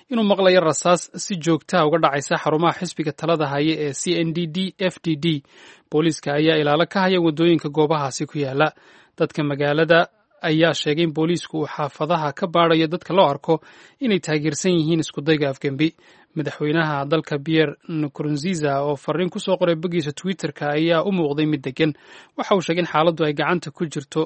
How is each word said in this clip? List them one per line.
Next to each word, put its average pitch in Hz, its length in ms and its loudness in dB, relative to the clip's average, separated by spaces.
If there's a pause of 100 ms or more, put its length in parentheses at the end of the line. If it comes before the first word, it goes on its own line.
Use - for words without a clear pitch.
inuu 226 160 -2
maqlayo 190 360 6
rasaas 175 420 2 (140)
si - 200 -6
joogta 165 420 0
ah 156 100 4
uga 160 120 2
dhacaysa 143 360 0
xarumaha 156 420 0
xisbiga 156 340 -6
talada 156 360 0
haya 147 320 0
ee 147 140 -4
C - 100 -8 (100)
N 165 200 0
D 170 140 -2
D-F 185 500 -4
D 165 180 -2
D. 147 280 -2 (440)
Booliiska 156 480 0
ayaa 156 240 4
ilaalo 151 260 2
ka 202 160 -2
haya 185 220 2
waddooyinka 160 480 2
goobahaasi 151 560 0
ku - 100 -10
yaala. 143 300 -4 (500)
Dadka 165 260 -4
magaalada 147 560 2 (440)
ayaa 160 320 2
sheegay 151 280 -2
in 160 120 -2
booliisku 160 420 -2
uu 151 100 -4
xaafadaha 156 680 -4
ka - 120 -6
baadhayo 165 400 4
dadka 170 260 -6
loo 180 160 6
arko 143 240 0 (460)
inay 214 200 0
taageersan 156 560 -2
yihiin 160 240 2
isku - 240 -6
dayga 147 260 2
afgembi. 139 400 -2 (440)
Madaxweynaha 151 640 -2 (120)
dalka 151 320 -2
Pierre 156 360 2 (100)
Nkurunziza 151 880 -2 (120)
oo 147 160 -2
fariin 165 320 -2
ku 214 80 -8
soo 185 160 0
qoray 170 240 2
boggiisa 165 320 -4
Twitter-ka 170 540 -6 (100)
ayaa 160 320 2
u 135 40 -2
muuqday 151 360 0
mid 147 160 -2
deggan. 147 280 0 (420)
Waxa - 200 -2
uu 190 80 2
sheegay 170 220 0
in - 80 -6
xaaladdu 160 320 2
ay 151 100 0
gacanta 156 380 -2
ku - 160 -6
jirto 147 380 -6